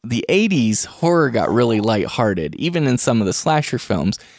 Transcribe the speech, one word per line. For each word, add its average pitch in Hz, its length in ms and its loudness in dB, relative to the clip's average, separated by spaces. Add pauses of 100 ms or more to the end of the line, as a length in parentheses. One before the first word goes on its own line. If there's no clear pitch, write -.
the 120 260 -4
eighties 175 560 2
horror 165 440 0
got 107 240 0
really 117 260 2
lighthearted, 104 760 0
even 165 320 -2
in 127 100 2
some 120 240 0
of 98 60 0
the 87 60 0
slasher 151 440 -2
films. 95 400 -2 (220)